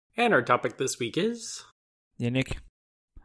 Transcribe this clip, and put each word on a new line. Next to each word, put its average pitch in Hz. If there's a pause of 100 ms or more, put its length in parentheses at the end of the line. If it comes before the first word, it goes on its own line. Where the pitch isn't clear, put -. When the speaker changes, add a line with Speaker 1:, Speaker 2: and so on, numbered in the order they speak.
(160)
Speaker 1:
And 233
our 131
topic -
this 131
week 120
is? 226 (520)
Speaker 2:
Yannick, 127 (640)